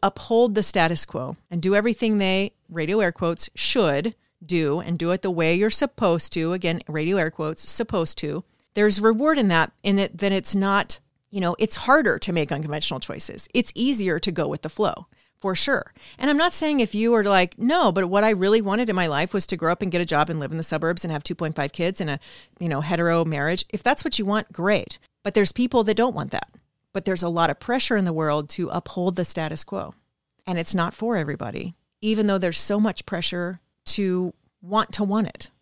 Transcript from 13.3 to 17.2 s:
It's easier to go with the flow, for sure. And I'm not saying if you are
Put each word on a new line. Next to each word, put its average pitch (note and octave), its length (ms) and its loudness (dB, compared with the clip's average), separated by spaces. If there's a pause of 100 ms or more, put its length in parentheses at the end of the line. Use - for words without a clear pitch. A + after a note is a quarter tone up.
It's A#3+ 200 0
easier G#3 440 0
to G3 120 -2
go D#3 160 -2
with C#3+ 140 -4
the - 80 -10
flow, - 380 -2 (340)
for F#3+ 140 -2
sure. - 400 0 (240)
And C4+ 100 0
I'm D4 80 4
not E4+ 160 2
saying D4+ 280 2
if A3 140 0
you A3+ 200 4
are G#3+ 100 4